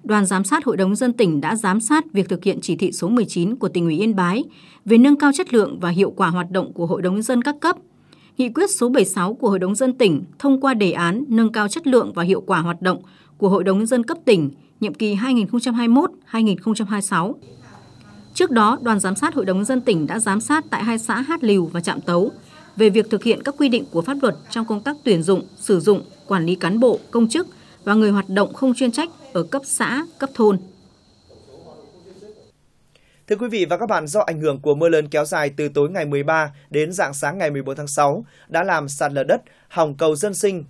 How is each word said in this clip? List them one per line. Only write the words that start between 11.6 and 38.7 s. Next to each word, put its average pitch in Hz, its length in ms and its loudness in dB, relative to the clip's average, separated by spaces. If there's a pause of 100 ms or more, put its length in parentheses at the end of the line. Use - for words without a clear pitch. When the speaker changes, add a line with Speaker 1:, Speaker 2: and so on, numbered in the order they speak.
Speaker 1:
chất 330 180 -6
lượng 151 260 4
và - 100 -4
hiệu 185 180 2
quả 180 200 -2
hoạt 170 220 -4
động 185 200 -2 (360)
của 202 100 2
Hội 185 160 2
đồng 196 140 2
nhân 220 80 0
dân 240 160 0
cấp 330 220 -6
tỉnh 165 260 4 (300)
nhiệm 208 140 -4
kỳ 208 200 -2
hai 247 200 -2
nghìn 208 140 0
không 240 120 -2
trăm 240 140 -4
hai 226 140 0
mươi 233 60 4
mốt 330 160 4 (140)
hai 226 180 -2
nghìn 196 160 2
không 220 160 -2
trăm 214 120 -4
hai 208 100 -4
mươi 196 60 -4
sáu. 190 320 -2 (1000)
Trước - 160 0
đó, 233 320 4
đoàn 220 180 0
giám 196 140 -2
sát 320 200 -2
Hội 240 100 0
đồng 185 120 0
nhân 202 80 0
dân 254 160 0
tỉnh 170 260 0
đã 190 120 -6
giám 214 220 0
sát 311 300 0
tại - 140 -4
hai 226 140 -2
xã 220 220 -4
Hát 294 240 -4
Lìu 196 220 4
và 170 140 -6
Trạm 170 200 -6
Tấu 175 300 0 (460)
về 208 140 6
việc 214 200 2
thực 202 140 -2
hiện 233 180 0
các 285 160 -6
quy 285 100 4
định 233 240 0
của 165 100 0
pháp 277 200 -4
luật 226 120 2 (160)
trong 226 160 -4
công 208 140 -4
tác 294 240 -6
tuyển 175 180 2
dụng, 180 200 2 (140)
sử 185 240 0
dụng, 202 220 4 (240)
quản 175 200 0
lý 180 80 0
cán 185 260 -2
bộ, 233 180 4 (120)
công 233 180 2
chức 349 180 -2 (380)
và 202 100 0
người 214 160 4
hoạt 196 180 0
động 196 260 0
không 262 200 0
chuyên 247 180 0
trách 330 180 -6 (220)
ở 170 100 -2
cấp 269 220 -6
xã, 254 420 -4 (120)
cấp 269 160 -6
thôn. 208 240 4 (2750)
Speaker 2:
Thưa 208 80 0
quý 240 120 -6
vị 208 160 0
và 165 120 0
các 214 120 -4
bạn, 165 180 0
do 180 140 0
ảnh 160 200 -2
hưởng 143 200 -2
của 143 140 2
mưa 160 140 2
lớn 151 200 2
kéo 151 160 0
dài 151 260 -2
từ 147 180 -4
tối 143 220 0
ngày 180 160 -4
mười 143 160 -2
ba 156 300 0 (180)
đến 156 220 -2
rạng 160 220 -2
sáng 156 240 -6
ngày 160 120 -2
mười 139 120 -6
bốn 135 140 -8
tháng 147 100 -10
sáu, 147 380 0 (240)
đã 165 160 0
làm 160 240 -2